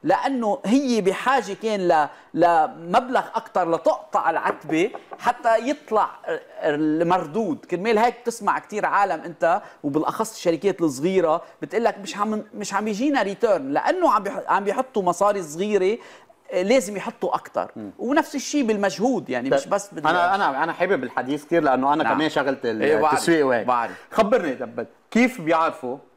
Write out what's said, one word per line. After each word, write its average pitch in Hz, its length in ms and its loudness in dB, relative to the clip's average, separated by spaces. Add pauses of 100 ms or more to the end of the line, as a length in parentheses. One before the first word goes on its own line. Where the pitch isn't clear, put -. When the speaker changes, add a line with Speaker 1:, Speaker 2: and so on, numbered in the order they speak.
Speaker 1:
لانه 220 640 0
هي 240 340 2
بحاجه 196 520 0 (100)
كان 208 260 -2
ل-، 156 200 4 (260)
لمبلغ 170 880 2 (120)
اكتر 185 360 -2
لتقطع 165 600 0
العتبه 160 600 -2 (280)
حتى 233 520 0
يطلع 220 400 0 (520)
المردود. 160 1000 0
كرمال 208 340 0
هيك 247 220 0
بتسمع 202 380 -4
كتير 190 280 -6
عالم 180 340 0
انت، 170 420 -2 (200)
وبالاخص 151 520 -2
الشركات 180 460 -2
الصغيره، 165 600 0 (200)
بتقلك: 202 360 -2
"مش 190 180 -12
عم، 214 260 -2 (120)
مش 202 200 -8
عم 208 140 -2
يجينا 247 340 0
return"، 196 500 0
لانه 330 400 2
عم 214 100 2
بيح-، 185 260 -8
عم 196 160 2
بيحطوا 208 380 -2
مصاري 196 400 2
صغيره، 185 560 0 (540)
لازم 202 440 2
يحطوا - 380 -4
اكتر. - 420 -4
Speaker 2:
مم. 104 220 -12
Speaker 1:
ونفس 285 360 0
الشيء 285 280 -2
بالمجهود، 202 680 0
يعني 127 200 -2
Speaker 2:
طيب، 139 100 4
Speaker 1:
مش 139 60 -12
بس 196 280 -4
بال- 156 120 -4
Speaker 2:
انا، 175 280 2
انا، 156 300 0
انا 165 80 -4
حابب 175 320 0
الحديث 131 400 -4
كثير، 170 180 2
لانه 135 300 2
انا 156 120 2
Speaker 1:
نعم. 117 100 2
Speaker 2:
كمان 156 140 0
شغلت 135 380 -2
Speaker 1:
إيه، 117 340 2
بعرف، 151 140 2
Speaker 2:
التسويق 156 320 4
وهيك. 117 200 2
Speaker 1:
بعرف. 117 440 -2
Speaker 2:
خبرني، 208 440 2
طب، 117 320 -8 (240)
كيف 226 300 2
بيعرفوا 156 560 0 (200)